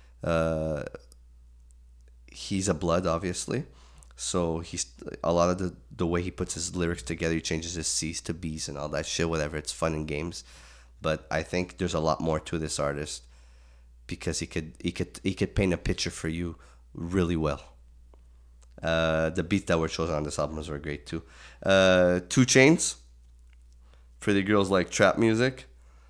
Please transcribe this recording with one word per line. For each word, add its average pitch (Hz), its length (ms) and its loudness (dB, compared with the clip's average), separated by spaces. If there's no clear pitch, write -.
Uh, 80 600 0
he's 95 420 -4
a 92 60 2
Blood, 85 320 0
obviously. 90 580 -2
So 82 440 -2
he's, 85 260 -8
a 85 100 2
lot 87 180 6
of 90 80 0
the, 90 180 -4
the 87 120 -2
way 87 160 2
he 90 80 -6
puts - 240 -6
his 87 220 -6
lyrics 85 260 0
together, 82 320 -2
he 82 60 0
changes 82 340 -4
his 80 120 -4
C's - 360 -4
to 87 120 -6
B's 80 340 -8
and 71 100 -10
all 73 120 -6
that 76 160 -4
shit, 85 220 0
whatever. 78 280 -2
It's 76 160 -6
fun 80 220 -2
and 78 140 -4
games. 78 360 -6
But 78 280 -2
I 80 120 0
think 90 360 -4
there's 87 160 -2
a 82 60 0
lot 78 200 2
more 78 200 0
to - 180 -4
this 78 200 -4
artist 73 440 -4
because - 340 -4
he 85 60 -4
could, 80 340 -6
he 87 120 -2
could, - 300 -6
he 98 120 -2
could - 200 -2
paint 95 180 2
a 85 60 0
picture - 320 -2
for - 180 -6
you 82 280 -6
really 85 420 0
well. 76 260 -2
Uh, 80 480 2
the 87 120 0
beats 90 240 0
that 85 120 4
were 80 100 2
chosen 82 260 -2
on 76 100 0
this 73 140 -6
album 78 300 -4
were 73 100 -6
great 73 280 -8
too. 82 160 -6
Uh, 92 640 6
Two - 140 6
Chainz. 131 540 6
Pretty 98 220 2
girls 101 260 4
like 92 220 2
trap 98 260 4
music. 113 480 2